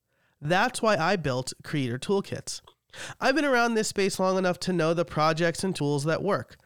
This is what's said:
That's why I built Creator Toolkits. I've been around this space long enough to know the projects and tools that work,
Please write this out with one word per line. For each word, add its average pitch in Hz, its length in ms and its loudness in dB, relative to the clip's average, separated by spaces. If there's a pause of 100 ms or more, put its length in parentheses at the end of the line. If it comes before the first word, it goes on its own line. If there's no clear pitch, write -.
(420)
That's 180 400 0
why 220 160 4
I 180 180 2
built 135 380 -4 (100)
Creator 127 360 -2
Toolkits. - 640 -4 (600)
I've 269 140 2
been 302 100 2
around 240 300 2
this 220 120 0
space 196 320 0
long 190 180 2
enough 180 240 0
to 185 120 -2
know 165 200 2
the 165 120 0
projects 160 580 0
and 185 100 -2
tools 143 300 0
that 160 180 0
work, 180 440 -4